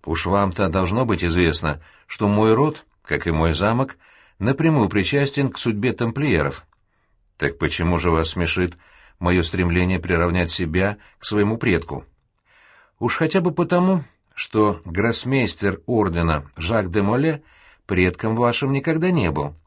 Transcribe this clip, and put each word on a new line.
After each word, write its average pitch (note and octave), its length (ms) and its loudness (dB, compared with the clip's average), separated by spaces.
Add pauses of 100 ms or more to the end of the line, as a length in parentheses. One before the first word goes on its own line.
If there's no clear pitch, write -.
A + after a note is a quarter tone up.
Уж E2 220 -4
вам-то G2 420 0
должно F#2+ 360 0
быть F#2+ 200 -2
известно, E2 580 0 (240)
что - 220 -2
мой G#2+ 260 4
род, D3 320 -2 (160)
как - 240 -4
и E2+ 60 0
мой D#2+ 200 2
замок, A#2 440 -2 (420)
напрямую C3 500 2
причастен C#3 640 0
к - 80 -14
судьбе A2 340 -2
тамплиеров. A2+ 720 -2 (720)
Так C#2+ 220 -2
почему E2+ 400 0
же E2 140 0
вас D#2+ 180 0
смешит F2 480 -2 (400)
моё F2+ 240 2
стремление F2+ 560 0
приравнять E2+ 540 0
себя F#2 460 -2 (200)
к - 60 -20
своему G#2 340 0
предку? F2 460 -2 (960)
Уж A2+ 160 -2
хотя E3 240 0
бы F3 100 0
потому, F3+ 540 2 (300)
что G#2+ 500 0
гроссмейстер G#2+ 1000 0
ордена E2+ 680 0
Жак F#2 360 -2
де G2+ 100 2
Моле C3+ 400 0 (480)
предком F#2 460 2
вашим A#2+ 340 0
никогда D#3+ 400 0
не G#2+ 220 2
был. D2 240 -4 (100)